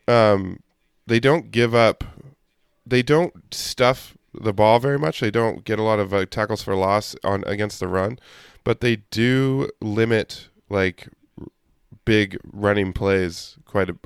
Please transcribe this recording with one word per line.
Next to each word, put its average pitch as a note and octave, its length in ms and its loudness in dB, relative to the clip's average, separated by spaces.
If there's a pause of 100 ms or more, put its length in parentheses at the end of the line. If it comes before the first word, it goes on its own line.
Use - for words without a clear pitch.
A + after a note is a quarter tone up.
um, G#2 520 2 (460)
they A#2 140 2
don't C3+ 300 2
give A#2 240 0
up. A2+ 300 2 (840)
They B2 160 0
don't D3+ 520 -2
stuff - 600 -2 (200)
the G#2+ 180 -4
ball G#2+ 260 4
very C#3 200 -2
much. D#3 220 -4
They A2 100 0
don't A2+ 340 -2
get A2 140 -4
a A2 40 -2
lot A2 180 2
of, G2 120 -4
uh, G2 140 0
tackles G#2+ 360 -4
for F#2+ 140 -4
loss G2 480 0
on, G2 220 -2
against G#2 340 -6
the F#2 80 -4
run, F#2+ 300 -2 (440)
but - 200 -2
they A#2+ 140 2 (140)
do C3 600 0 (100)
limit, A2 680 -2 (200)
like, F#2+ 400 -2 (960)
big G#2 340 0 (140)
running G2+ 400 0
plays F#2+ 720 -2
quite F#2+ 240 -2
a, F2 180 -8